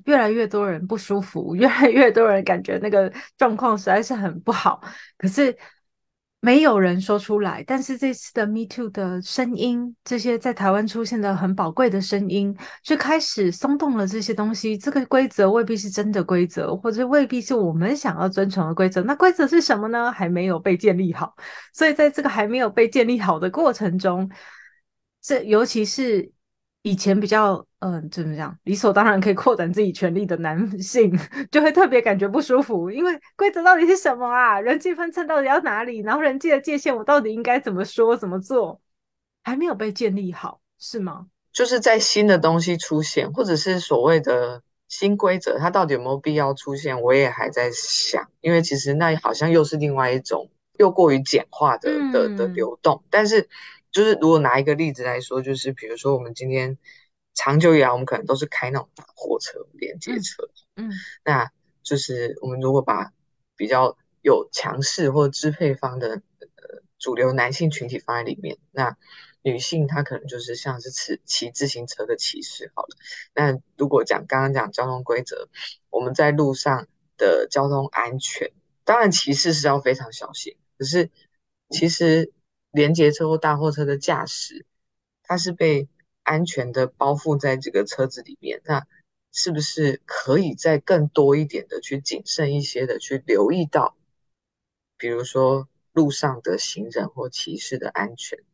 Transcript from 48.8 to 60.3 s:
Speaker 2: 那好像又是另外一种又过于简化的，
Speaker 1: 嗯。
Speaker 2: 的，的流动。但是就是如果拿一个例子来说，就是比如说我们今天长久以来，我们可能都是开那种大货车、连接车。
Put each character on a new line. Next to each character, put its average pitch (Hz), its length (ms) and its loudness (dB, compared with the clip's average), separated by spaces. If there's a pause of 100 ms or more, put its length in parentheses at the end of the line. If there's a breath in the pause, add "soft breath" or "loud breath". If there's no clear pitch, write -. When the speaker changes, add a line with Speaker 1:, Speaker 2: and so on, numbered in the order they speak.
Speaker 2:
那 160 220 2
好 113 180 -2
像 147 160 0
又 165 140 6
是 151 120 -4
另 147 180 -2
外 131 160 0
一 127 100 0
种 - 300 -6 (280)
又 196 120 6
过 175 220 6
于 135 80 4
简 135 300 0
化 135 260 0
的， - 140 -4
Speaker 1:
嗯。 294 200 -2
Speaker 2:
的， 165 260 2
的 95 100 -2
流 120 340 -6
动。 - 300 0
但 208 180 4
是 208 200 2 (440 loud breath)
就 202 120 4
是 220 160 4
如 160 80 4
果 160 100 6
拿 131 220 2
一 - 20 2
个 147 140 0
例 156 160 -2
子 131 100 -12
来 123 180 -4
说， 127 220 -6
就 131 140 -6
是 131 160 -6
比 127 140 -16
如 113 100 -10
说 139 180 0
我 127 60 -2
们 120 120 -12
今 127 160 -10
天 131 300 -4 (560 soft breath)
长 139 240 0
久 165 160 6
以 151 60 8
来， 127 100 6
我 123 60 0
们 131 100 -6
可 123 100 -2
能 113 80 -6
都 135 120 0
是 139 100 -6
开 127 240 -6
那 139 80 -4
种 - 160 -10
大 - 100 -20 (120)
货 - 240 -6
车、 - 320 -14
连 - 260 -12
接 190 220 -10
车。 - 280 -12 (280)